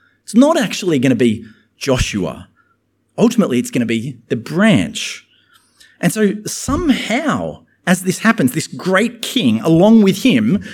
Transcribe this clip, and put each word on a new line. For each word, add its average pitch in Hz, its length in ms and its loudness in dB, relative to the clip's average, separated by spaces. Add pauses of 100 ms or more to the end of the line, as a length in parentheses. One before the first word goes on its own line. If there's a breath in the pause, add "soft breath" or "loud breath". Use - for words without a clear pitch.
(220)
It's - 140 -2
not 285 200 6
actually 180 440 -2
gonna 131 160 2
be 110 300 0 (300 loud breath)
Joshua. 101 720 -4 (680)
Ultimately, 233 400 2
it's 123 140 -4
gonna 123 140 -2
be 117 320 -6 (100)
the 127 80 -2
branch. 147 920 -2 (760 soft breath)
And 175 120 0
so 214 320 0
somehow, 233 1200 -4 (220)
as 185 160 0
this 185 160 -4
happens, 220 320 2
this 160 160 -6
great 185 520 -2
king, 117 420 -2
along 185 400 6
with 196 200 2
him, 165 400 2 (120)